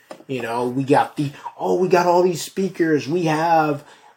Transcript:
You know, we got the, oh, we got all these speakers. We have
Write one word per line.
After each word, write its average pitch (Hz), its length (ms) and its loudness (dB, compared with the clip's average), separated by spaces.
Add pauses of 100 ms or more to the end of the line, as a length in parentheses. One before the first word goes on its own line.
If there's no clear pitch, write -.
(280)
You 127 120 -6
know, 120 260 -4
we 131 180 -4
got 127 320 2
the, 143 160 -4 (260)
oh, 185 160 -2
we 180 140 2
got 175 180 2
all 175 160 4
these 175 200 0
speakers. 160 680 -2
We 170 160 -2
have 156 600 0 (320)